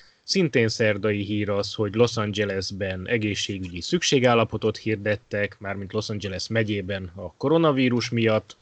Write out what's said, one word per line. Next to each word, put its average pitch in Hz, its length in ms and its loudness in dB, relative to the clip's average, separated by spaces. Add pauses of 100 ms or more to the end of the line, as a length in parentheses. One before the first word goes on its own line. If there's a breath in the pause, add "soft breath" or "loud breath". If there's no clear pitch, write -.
(240 soft breath)
Szintén 139 440 2
szerdai 104 560 2
hír 104 260 -2
az, 101 240 -2
hogy 104 200 -2
Los 117 240 4
Angelesben 98 880 -2
egészségügyi 95 760 -4
szükségállapotot 120 960 2
hirdettek, 104 840 -4
mármint 98 340 -8
Los 107 160 -4
Angeles 98 380 -6
megyében 101 680 -2
a 92 220 -12
koronavírus 131 720 2
miatt, 110 520 2